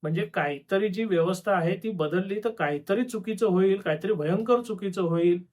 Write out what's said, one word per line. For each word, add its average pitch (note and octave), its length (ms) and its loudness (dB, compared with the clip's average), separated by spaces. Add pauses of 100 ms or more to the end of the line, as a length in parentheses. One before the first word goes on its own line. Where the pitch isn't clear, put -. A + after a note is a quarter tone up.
म्हणजे E3 220 0
काहीतरी F3 640 -2
जी G3+ 140 -4
व्यवस्था F#3 480 0
आहे F3+ 320 2
ती A3 60 -4
बदलली F#3+ 540 -2
तर A#3+ 60 0
काहीतरी F3 540 -2
चुकीचं A3 440 -2
होईल, F#3+ 340 4
काहीतरी F3 320 -2
भयंकर G#3 480 2
चुकीचं G3 400 -6
होईल F3 520 2